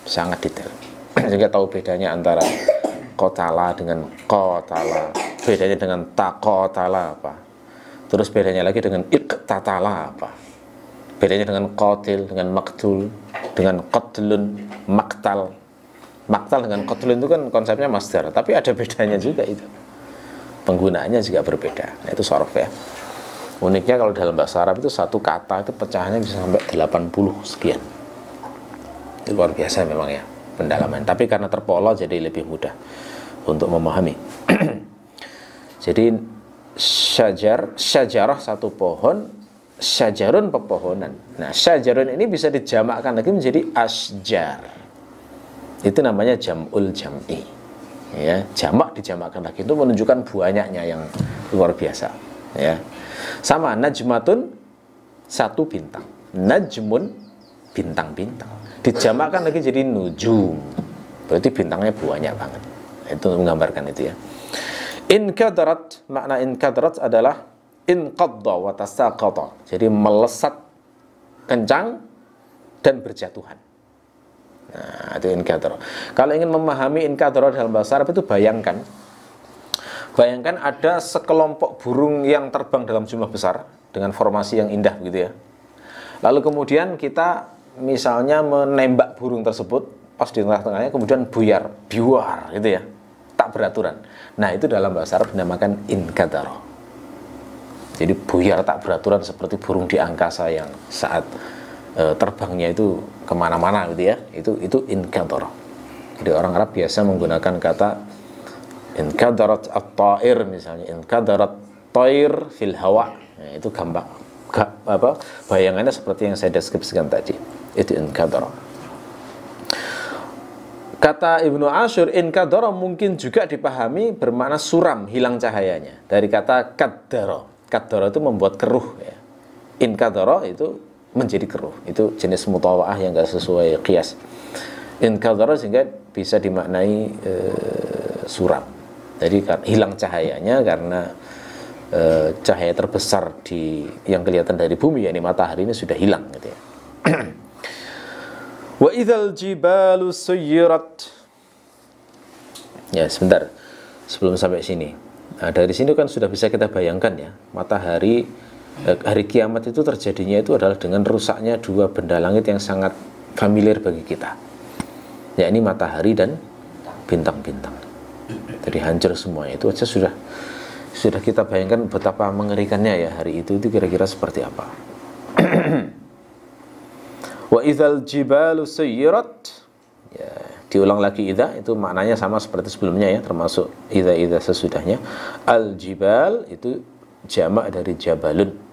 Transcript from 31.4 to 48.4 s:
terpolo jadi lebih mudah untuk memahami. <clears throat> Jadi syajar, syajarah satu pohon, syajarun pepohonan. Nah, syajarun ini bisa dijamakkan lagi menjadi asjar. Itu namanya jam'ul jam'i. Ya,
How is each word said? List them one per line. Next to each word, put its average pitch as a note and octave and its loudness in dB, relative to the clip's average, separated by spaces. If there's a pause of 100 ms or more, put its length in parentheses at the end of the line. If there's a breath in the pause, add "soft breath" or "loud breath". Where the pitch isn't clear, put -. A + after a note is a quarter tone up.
terpolo F#2 2
jadi F2 -2
lebih E2 -4
mudah D#2 -8 (720 loud breath)
untuk D#2 0
memahami. E2 0 (280)
<clears throat> - -4
Jadi A2 4 (640)
syajar, G#2 2
syajarah A#2+ 2
satu G#2+ -6
pohon, F#2+ 0 (480)
syajarun A#2+ 2
pepohonan. F2+ -4 (240)
Nah, D2 -8
syajarun C3 4
ini F#3+ 2
bisa D#3 0
dijamakkan A#2 0
lagi A#2 2
menjadi D#3+ 2
asjar. F#2+ -2 (1200)
Itu G2+ 4
namanya A2+ 2
jam'ul F2 -2
jam'i. - -10 (680)
Ya, E2 0